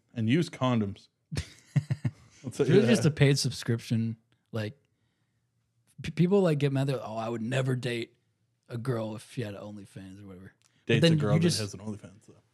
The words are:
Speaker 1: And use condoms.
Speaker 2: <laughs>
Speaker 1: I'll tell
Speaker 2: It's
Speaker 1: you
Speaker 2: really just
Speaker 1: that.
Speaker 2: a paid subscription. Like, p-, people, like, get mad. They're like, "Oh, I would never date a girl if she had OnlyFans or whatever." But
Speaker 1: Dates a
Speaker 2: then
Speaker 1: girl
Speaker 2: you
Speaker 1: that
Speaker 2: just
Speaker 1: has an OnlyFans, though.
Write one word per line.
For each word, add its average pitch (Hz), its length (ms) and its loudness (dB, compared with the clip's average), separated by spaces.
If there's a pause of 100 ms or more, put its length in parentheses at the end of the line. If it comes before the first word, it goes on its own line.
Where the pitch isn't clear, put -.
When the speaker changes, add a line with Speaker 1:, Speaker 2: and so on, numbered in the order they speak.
(140)
Speaker 1:
And 113 120 -2
use 147 220 2
condoms. 113 600 -2 (120)
Speaker 2:
<laughs> - 160 -10
Speaker 1:
I'll - 1120 -6
tell - 140 -8
Speaker 2:
It's 120 60 2
Speaker 1:
you 170 60 8
Speaker 2:
really 220 120 8
just 208 140 4
Speaker 1:
that. 151 80 4
Speaker 2:
a - 20 -2
paid 139 260 4
subscription. 113 800 -2 (360)
Like, 107 200 -6 (1300)
p-, 139 120 -8
people, 180 280 4
like, 165 180 2
get 139 140 0
mad. 135 140 0
They're 139 100 -4
like, 107 100 -10
"Oh, 110 120 -10
I 113 100 -6
would 117 140 -6
never 127 340 -2
date 120 380 -6 (560)
a 120 80 -10
girl 113 380 -4
if - 160 -18
she 120 100 -8
had 104 120 -8
OnlyFans 98 680 -16
or 101 40 -20
whatever." 92 280 -20 (320)
But - 80 4
Speaker 1:
Dates 113 100 4
a 165 60 6
Speaker 2:
then 160 80 4
Speaker 1:
girl 107 160 2
Speaker 2:
you 165 60 4
Speaker 1:
that - 80 4
Speaker 2:
just 127 120 0
Speaker 1:
has 101 140 -8
an 92 60 -16
OnlyFans, 104 460 -14
though. - 140 -20 (140)